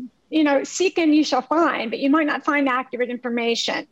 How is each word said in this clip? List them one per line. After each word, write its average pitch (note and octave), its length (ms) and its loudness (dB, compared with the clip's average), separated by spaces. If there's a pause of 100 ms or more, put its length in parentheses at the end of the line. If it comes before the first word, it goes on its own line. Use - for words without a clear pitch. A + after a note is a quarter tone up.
(300)
you D#4 140 2
know, C#4 200 2
seek - 340 -2
and E4 160 4
you D4+ 100 6
shall C4 180 -2
find, C#4+ 500 0
but A#3 80 -6
you C#4 100 0
might D4+ 180 4
not - 180 -4
find C#4+ 240 0
accurate B3 400 -4
information. A#3+ 840 -4